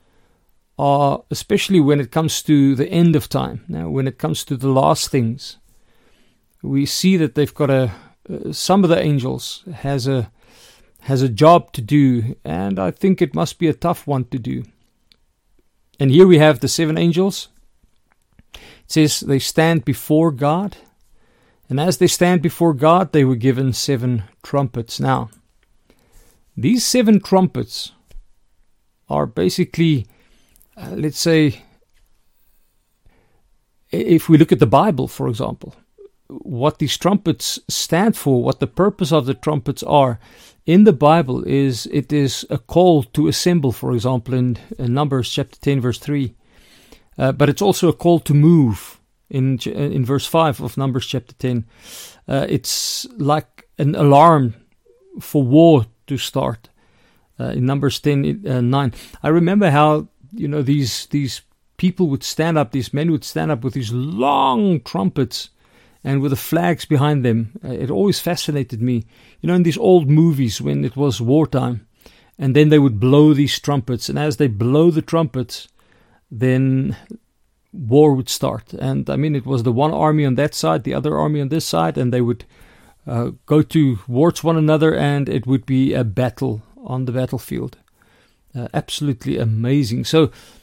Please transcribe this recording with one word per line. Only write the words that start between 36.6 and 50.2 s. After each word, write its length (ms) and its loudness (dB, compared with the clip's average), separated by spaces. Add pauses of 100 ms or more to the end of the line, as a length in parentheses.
these 180 -4
trumpets 640 -2 (100)
stand 480 -2
for, 260 0
what 180 -4
the 80 -2
purpose 440 -2
of 140 0
the 80 -2
trumpets 480 -4
are, 360 2 (460)
in 200 6
the 80 8
Bible 500 2
is, 440 -2
it 260 -4
is 360 -2
a 80 -4
call 460 2
to 240 -2
assemble, 460 0
for 200 -6
example, 400 -4
in, 240 0 (220)
in 160 -2
Numbers 340 -2
chapter 300 -8
ten, 220 -2
verse 180 -2
three. 360 -6 (840)
Uh, 140 0
but 160 2
it's 120 -2
also 280 2
a 40 4
call 280 2
to 120 -2
move 680 4 (280)
in 300 -2
ch-, 80 -12
in 380 -4
verse 200 -2